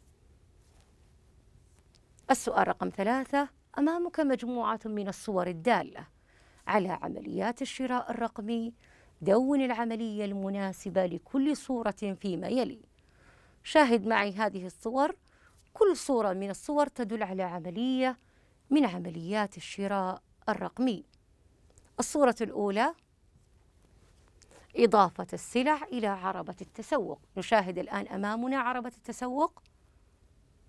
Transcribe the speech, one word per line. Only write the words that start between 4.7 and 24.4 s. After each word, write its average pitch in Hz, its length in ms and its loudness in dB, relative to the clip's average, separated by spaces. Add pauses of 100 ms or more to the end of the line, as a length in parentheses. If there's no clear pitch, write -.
من 208 220 -4
الصور 185 400 -2
الدالة 175 600 0 (600)
على 190 220 4
عمليات 196 720 -4
الشراء 247 500 -4
الرقمي. 226 600 -4 (480)
دون 262 400 4
العملية 226 640 -2
المناسبة 196 800 -2
لكل 269 520 0
صورة 214 640 -4
فيما 180 260 -4
يلي. 226 340 -2 (840)
شاهد 233 440 6
معي 208 260 2
هذه 196 320 -2
الصور. 269 500 -2 (580)
كل 381 240 6
صورة 220 360 0
من 196 160 -4
الصور 294 380 0
تدل 220 360 -4
على 190 200 -2
عملية 226 760 -2 (520)
من 277 160 6
عمليات 180 720 -4
الشراء 196 640 -4 (280)
الرقمي. 202 560 -2 (960)
الصورة 247 420 4
الأولى، 214 520 0 (1800)